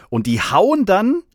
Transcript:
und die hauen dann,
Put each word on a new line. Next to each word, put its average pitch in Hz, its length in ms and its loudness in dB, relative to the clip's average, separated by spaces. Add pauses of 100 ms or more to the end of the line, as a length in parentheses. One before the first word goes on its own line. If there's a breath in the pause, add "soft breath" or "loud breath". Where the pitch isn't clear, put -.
und 113 180 -4
die 117 140 0
hauen 240 440 0
dann, 220 380 0 (120)